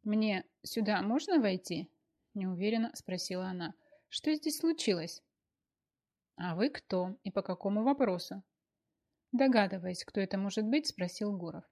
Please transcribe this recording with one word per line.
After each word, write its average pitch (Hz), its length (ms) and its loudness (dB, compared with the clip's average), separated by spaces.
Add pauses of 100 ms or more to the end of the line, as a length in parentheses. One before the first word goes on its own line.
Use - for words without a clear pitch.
"Мне 214 420 2 (180)
сюда 208 400 0
можно 302 360 2
войти?" 185 520 0 (440)
неуверенно 202 600 0
спросила 185 520 -6
она. 180 280 -6 (340)
"Что - 260 0
здесь 302 240 -2
случилось?" 208 640 0 (1120)
"А 180 180 -4
вы 226 160 2
кто 185 520 -2
и 196 80 -6
по 196 120 -2
какому 202 400 -2
вопросу?" 202 600 0 (920)
Догадываясь, 190 720 4
кто - 160 -4
это 190 180 0
может 202 260 -2
быть, 285 240 2
спросил 196 480 -4
Гуров. 160 360 -8